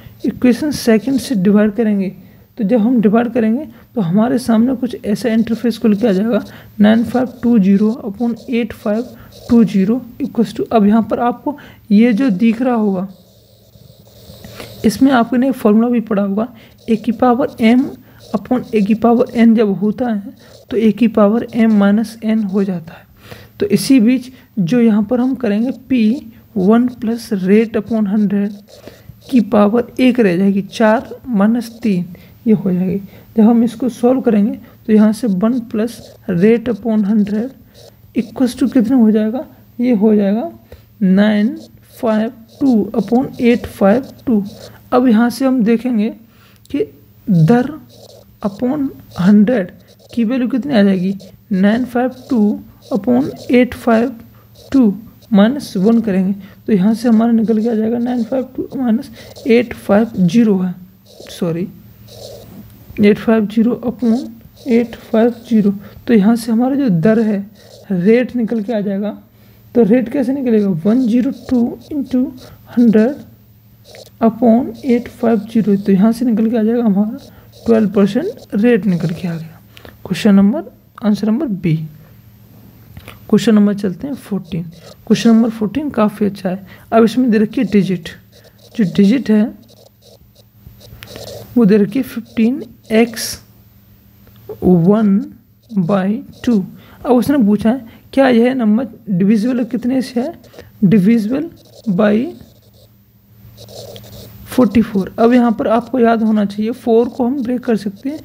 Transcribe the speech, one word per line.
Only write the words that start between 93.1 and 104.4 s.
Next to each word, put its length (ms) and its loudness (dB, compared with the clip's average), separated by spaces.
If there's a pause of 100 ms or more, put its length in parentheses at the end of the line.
वन 560 2 (520)
बाई 520 -2 (220)
टू। 200 0 (400)
अब 80 0
उसने 280 2
पूछा 300 2
है 300 -8 (120)
क्या 160 2
यह 260 2
number 320 0 (320)
divisible 520 0
कितने 320 -2
से 180 -6
है, 120 -6 (520)
divisible 600 2 (460)
by 360 0 (2250)